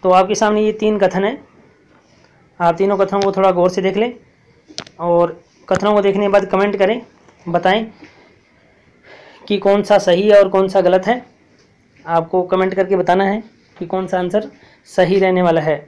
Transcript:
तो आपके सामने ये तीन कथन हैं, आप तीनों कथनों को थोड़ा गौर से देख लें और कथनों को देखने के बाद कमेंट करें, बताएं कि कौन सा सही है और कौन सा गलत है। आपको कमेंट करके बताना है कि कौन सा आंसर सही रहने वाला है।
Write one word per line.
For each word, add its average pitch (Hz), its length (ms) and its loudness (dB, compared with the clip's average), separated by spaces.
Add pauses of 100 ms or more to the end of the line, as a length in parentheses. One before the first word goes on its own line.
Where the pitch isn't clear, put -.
तो 185 80 2
आपके 190 240 4
सामने 214 280 0
ये 214 100 0
तीन 214 260 -2
कथन 190 260 0
हैं, 247 200 -6 (1160)
आप 170 160 0
तीनों 196 200 0
कथनों 196 240 -2
को 196 120 -2
थोड़ा 190 180 2
गौर 180 200 0
से 185 120 -6
देख 190 140 -2
लें 233 160 -2 (880)
और 170 400 0 (280)
कथनों 196 260 0
को 208 80 2
देखने 196 200 0
के 202 60 0
बाद 202 180 2
कमेंट 196 320 -2
करें, 220 240 0 (440)
बताएं 185 400 -2 (1600)
कि 202 120 -2
कौन 202 240 2
सा 202 160 2
सही 185 300 2
है 208 100 6
और 196 100 4
कौन 190 200 0
सा 190 120 0
गलत 180 260 0
है। 247 200 -4 (760)
आपको 170 400 -2
कमेंट 185 300 -2
करके 190 220 0
बताना 180 280 0
है 208 180 -2 (340)
कि 170 100 -12
कौन 185 200 -6
सा 185 120 -4
आंसर 180 320 -4 (380)
सही 185 300 0
रहने 185 240 2
वाला 165 180 2
है। 151 160 -2 (100)